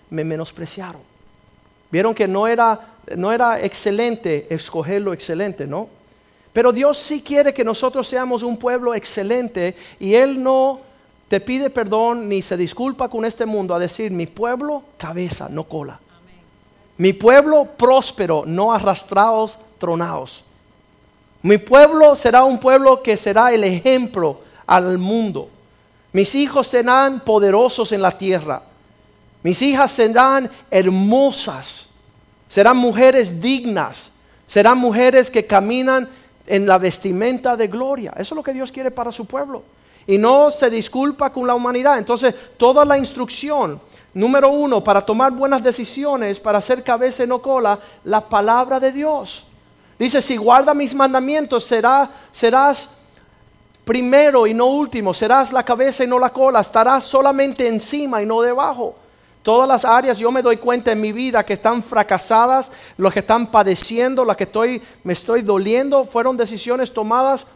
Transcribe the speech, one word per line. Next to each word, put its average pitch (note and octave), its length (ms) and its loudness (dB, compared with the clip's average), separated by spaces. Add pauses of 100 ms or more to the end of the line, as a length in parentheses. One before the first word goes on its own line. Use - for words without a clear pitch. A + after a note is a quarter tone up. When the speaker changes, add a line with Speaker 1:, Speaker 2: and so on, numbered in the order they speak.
Speaker 1:
me D#3+ 160 -8
menospreciaron. E3 800 -12 (880)
Vieron F#3+ 220 0
que A3 120 -2
no G3 220 -2
era, A#3 460 0 (220)
no F#3 160 -4
era A#3 280 0
excelente G3+ 920 -4
escoger E3 500 -6
lo F#3+ 100 -6
excelente, F3 540 -8
¿no? F3 220 -10 (640)
Pero A#3+ 200 4
Dios C#4+ 260 0
sí D4+ 240 -6
quiere C#4+ 320 2
que B3+ 100 -2
nosotros B3+ 440 -4
seamos B3+ 340 -4
un A#3+ 140 -6
pueblo A#3+ 380 -4
excelente, G#3 800 -6 (220)
y F#3+ 160 0
Él C4 280 2
no C4 380 0 (480)
te G3 120 0
pide C4 300 -4
perdón A#3 580 -2
ni G3 140 -4
se F3+ 140 -6
disculpa B3 520 -6
con A3+ 160 -8
este A3+ 220 -6
mundo G3+ 280 -6
a E3+ 40 -2
decir, F3+ 320 -6
"Mi F3 160 -6
pueblo, B3+ 560 -8 (160)
cabeza, F3 500 -10
no D#3 160 -10
cola. C#3+ 360 -14 (100)
Speaker 2:
Amén. - 300 -20 (560)
Speaker 1:
Mi F#3+ 160 2
pueblo, C#4 540 4 (100)
próspero, G#3+ 720 0
no F#3 260 -2
arrastrados, G#3+ 880 -2 (200)
tronados. E3 680 -8 (960)
Mi G3+ 160 4
pueblo D4 580 8
será C4 260 4
un C4 160 2
pueblo C4 440 4
que A3 140 0
será A3 360 2
el A3+ 100 2
ejemplo F#3 800 0 (260)
al F3+ 320 2
mundo. G3 500 -4 (640)
Mis G3 220 0
hijos C#4 320 0
serán B3+ 540 2
poderosos G#3+ 720 2
en G3+ 100 -2
la F#3 80 2
tierra. F3 520 -4 (800)
Mis F3 200 -2
hijas C4+ 300 2
serán B3 580 2 (180)
hermosas. F#3+ 1160 0 (640)
Serán A3+ 280 4
mujeres A#3+ 640 2
dignas. A3 720 -4 (380)
Serán A3+ 300 6
mujeres B3 520 4
que G#3+ 160 -2
caminan B3 640 0 (380)
en G3+ 200 0
la F#3+ 100 6
vestimenta A3 800 -2
de A3 120 -2
gloria". B3 480 -8
Eso G3+ 180 -10
es - 20 -8
lo D4+ 60 -8
que C4+ 100 -6
Dios C4 200 -10
quiere C4 180 -8
para A#3+ 220 -8
su A3+ 140 -14
pueblo. C4+ 360 -8 (440)
Y G3 120 2
no C4+ 320 6
se D4 200 0
disculpa C4 600 -4
con B3+ 160 -6
la B3 80 0
humanidad. B3 440 0
Entonces, A3+ 360 -2 (220)
toda C4+ 280 4
la C#4+ 140 4
instrucción, B3 840 -6 (320)
número C4+ 380 2
uno, C#4+ 320 0
para G3 220 2
tomar B3 260 0
buenas C4+ 320 -2
decisiones, B3 800 -4
para G#3 200 0
ser B3+ 220 -4
cabeza B3 400 -2
y A#3+ 40 0
no A#3+ 140 -4
cola, A#3+ 380 -2 (260)
la G#3+ 160 0
palabra A#3 600 0
de C4 120 0
Dios. C#4+ 520 -6 (540)
Dice, B3 220 0
"Si C4 160 -4
guarda B3+ 380 4
mis C#4+ 200 -4
mandamientos, C4+ 680 -2
será, B3+ 460 2 (220)
serás C4 560 2 (960)
primero B3+ 640 4
y A3 80 0
no A#3+ 120 2
último, B3+ 460 -2
serás A#3 400 0
la B3+ 100 0
cabeza B3 400 -2
y B3 40 0
no B3 120 0
la B3 120 0
cola, C4 300 2
estarás B3 440 2
solamente C4+ 640 0
encima A#3 540 -4
y G#3 40 -6
no A3 140 -2
debajo". B3 560 -4 (460)
Todas B3 260 2
las C4 160 2
áreas B3 340 2
yo A#3 140 0
me C4 100 0
doy A#3+ 140 2
cuenta A#3+ 360 -2
en G#3+ 80 -2
mi G#3+ 120 -4
vida A#3 320 -2
que G#3+ 80 -6
están A3+ 300 -2
fracasadas, A#3 880 0 (260)
los F#3 160 0
que G#3 80 -2
están A3+ 260 0
padeciendo, A#3 800 0
las G#3+ 120 0
que G3 80 -4
estoy, A#3 380 -4 (220)
me F3+ 80 -6
estoy A#3 300 -2
doliendo, A#3 640 0
fueron B3+ 320 -2
decisiones A#3+ 560 -6
tomadas A#3+ 640 -2